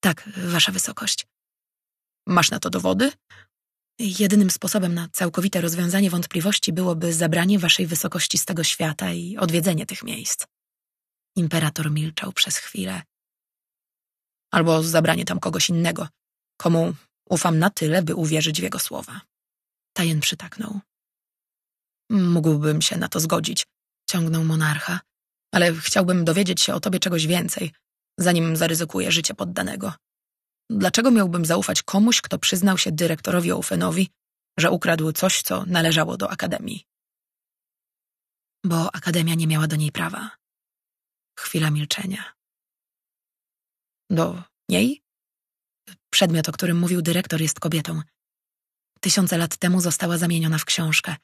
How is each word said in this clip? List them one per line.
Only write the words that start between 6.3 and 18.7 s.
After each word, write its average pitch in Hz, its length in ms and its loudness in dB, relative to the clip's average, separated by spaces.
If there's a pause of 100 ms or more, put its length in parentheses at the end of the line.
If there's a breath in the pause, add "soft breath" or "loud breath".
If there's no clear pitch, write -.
byłoby 170 400 0
zabranie 175 460 4
waszej 175 280 2
wysokości 165 500 -2
z - 80 -2
tego 165 180 -4
świata 165 480 -2
i 175 260 -8
odwiedzenie 165 480 0
tych - 180 -12
miejsc.” - 420 -6 (880)
Imperator 156 560 0
milczał 160 420 -4
przez - 240 -2
chwilę. 185 440 -8 (1500)
„Albo 165 320 4
zabranie 165 420 2
tam - 140 -4
kogoś 175 300 -2
innego, 170 380 0 (500)
komu 170 360 2 (360)
ufam 165 300 2
na 175 100 4
tyle, 165 340 0
by 156 120 -4
uwierzyć 156 440 0
w 180 40 -4
jego 185 160 -6